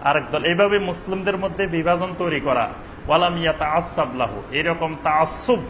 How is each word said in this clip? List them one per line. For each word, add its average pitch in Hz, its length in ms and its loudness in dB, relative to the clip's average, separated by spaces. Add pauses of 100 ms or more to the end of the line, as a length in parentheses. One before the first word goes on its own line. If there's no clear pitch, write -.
আরেক 143 260 4
দল। 151 140 -2
এইভাবে 196 340 4
মুসলিমদের 185 580 -2
মধ্যে 190 300 -2
বিভাজন 170 420 0 (100)
তৈরি 160 220 0
করা, 123 280 2 (400)
"ওয়ালাম 175 280 4
ইয়াতাআসসাব 156 800 0
লাহু", 107 260 -2 (100)
এরকম 160 500 0
তাআসসুব 160 560 2 (120)